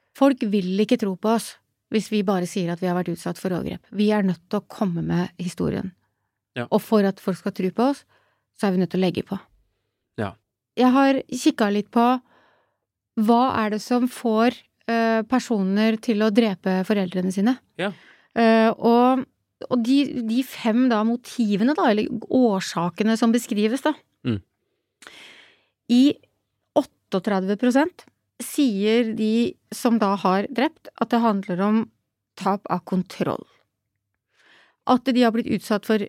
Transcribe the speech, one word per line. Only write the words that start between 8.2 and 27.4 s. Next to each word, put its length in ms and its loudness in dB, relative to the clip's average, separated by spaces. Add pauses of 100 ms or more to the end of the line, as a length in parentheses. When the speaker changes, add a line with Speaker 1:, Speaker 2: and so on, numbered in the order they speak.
Speaker 1:
så 100 -2
er 40 0
vi 60 0
nødt 120 0
til 100 -2
å 60 0
legge 180 -4
på. 140 -10 (800)
Speaker 2:
Ja. 160 -6 (420)
Speaker 1:
Jeg 160 4
har 220 4 (180)
kikket 400 0
litt 180 -4
på 300 2 (960)
hva 260 4 (240)
er 40 -4
det 120 -6
som 260 0
får, 460 0 (340)
eh, 340 0
personer 800 0
til 220 -2
å 100 2
drepe 520 0
foreldrene 480 -2
sine. 260 0 (180)
Speaker 2:
Ja. 160 -4 (420)
Speaker 1:
Eh, 360 4
og, 540 2 (360)
og 240 -2
de, 380 0
de 200 -2
fem 460 0
da 160 2
motivene 720 0
da, 160 2
eller 180 0 (220)
årsakene 880 0
som 140 4
beskrives 500 -2
da. 100 0 (320)
Speaker 2:
Mm. 160 -2 (1500)
Speaker 1:
I 120 6 (720)
åtteogtredve 840 -2